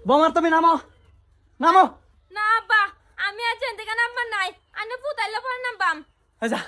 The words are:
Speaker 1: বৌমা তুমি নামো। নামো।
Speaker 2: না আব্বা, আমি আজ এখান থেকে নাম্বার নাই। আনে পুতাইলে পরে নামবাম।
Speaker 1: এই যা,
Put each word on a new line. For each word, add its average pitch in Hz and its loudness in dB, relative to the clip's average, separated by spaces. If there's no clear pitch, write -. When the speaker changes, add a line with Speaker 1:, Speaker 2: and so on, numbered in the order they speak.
Speaker 1:
বৌমা 294 6
তুমি 330 2
নামো। 330 4
নামো। 370 6
Speaker 2:
না 415 -2
আব্বা, 427 0
আমি 403 -6
আজ 453 -6
এখান 480 -6
থেকে 440 -8
নাম্বার 480 -4
নাই। 381 -2
আনে 440 -8
পুতাইলে 440 -6
পরে 508 -6
নামবাম। 381 -4
Speaker 1:
এই 226 -2
যা, 190 -4